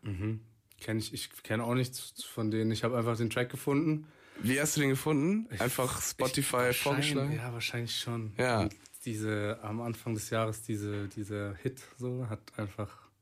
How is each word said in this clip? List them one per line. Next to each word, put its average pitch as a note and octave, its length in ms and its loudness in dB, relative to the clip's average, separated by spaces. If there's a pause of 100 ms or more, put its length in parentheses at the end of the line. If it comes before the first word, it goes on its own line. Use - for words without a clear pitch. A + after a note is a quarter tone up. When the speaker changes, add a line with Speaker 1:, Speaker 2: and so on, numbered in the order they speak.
Speaker 1:
Mhm. G#2+ 380 -2 (400)
Kenn A2 180 -2
ich, A2 160 -4
ich - 160 -8 (140)
kenn A2 180 0
auch A#2 140 2
nichts - 380 -2 (120)
von A2 260 -2
denen. A2 200 2
Ich G#2+ 120 0
hab A#2 100 2
einfach A#2 220 2
den A2+ 140 2
Track B2 200 0
gefunden. D3+ 560 2 (360)
Speaker 2:
Wie B2+ 180 2
hast D3 160 2
du D3 60 4
den C#3 80 6
gefunden? D#3 640 4
Speaker 1:
Ich, G2+ 100 -4
Speaker 2:
Einfach B2 380 0
Speaker 1:
ich, - 60 -2
Speaker 2:
Spotify - 480 0
Speaker 1:
wahrscheinlich, B2 280 4 (320)
Speaker 2:
vorgeschlagen? C#3 240 2
Speaker 1:
ja, A#2+ 160 -4
wahrscheinlich A#2 440 -2
schon. A2+ 400 -2
Speaker 2:
Ja. B2 260 4
Speaker 1:
Und - 120 0 (300)
diese, G#2+ 560 0
am G#2+ 200 -4
Anfang A#2 320 -4
des G#2 160 -4
Jahres, A2+ 340 0
diese, G#2 440 -2
dieser G2+ 480 -4
Hit - 260 -6 (160)
so, B2 320 -4
hat G#2+ 120 -6 (160)
einfach G#2 340 -6 (300)